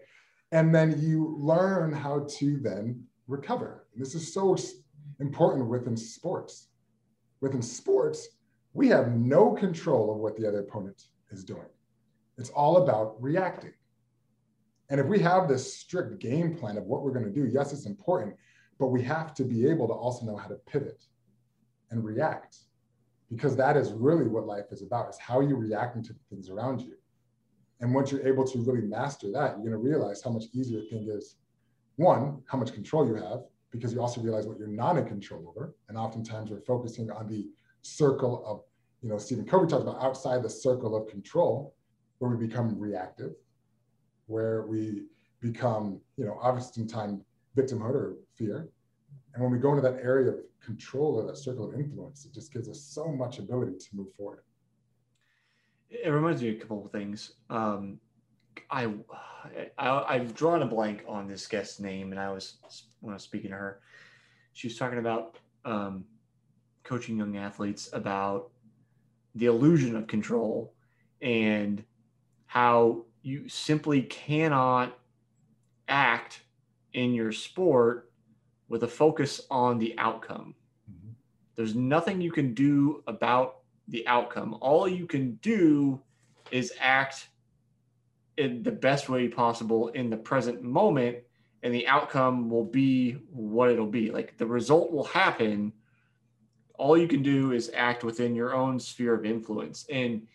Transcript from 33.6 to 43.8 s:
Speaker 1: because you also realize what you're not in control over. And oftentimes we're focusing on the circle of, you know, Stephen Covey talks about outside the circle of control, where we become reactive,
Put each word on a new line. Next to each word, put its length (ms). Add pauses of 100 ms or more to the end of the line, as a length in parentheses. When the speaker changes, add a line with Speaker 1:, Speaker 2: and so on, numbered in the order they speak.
Speaker 1:
because 240
you 80
also 180
realize 260
what 120
you're 100
not 300
in 80
control 420
over. 260 (140)
And 80
oftentimes 540
we're 100
focusing 500
on 180
the 200 (320)
circle 640
of, 160 (400)
you 80
know, 80
Stephen 300
Covey 220
talks 160
about 180
outside 400
the 80
circle 440
of 140
control, 640 (440)
where 120
we 160
become 320
reactive, 540 (920)